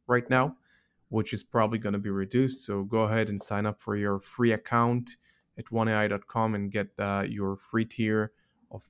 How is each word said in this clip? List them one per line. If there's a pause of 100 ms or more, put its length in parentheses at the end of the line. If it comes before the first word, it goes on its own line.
right
now, (540)
which
is
probably
gonna
be
reduced.
So
go
ahead
and
sign
up
for
your
free
account (400)
at
one
A
I
dot
com
and
get, (100)
uh,
your
free
tier (400)
of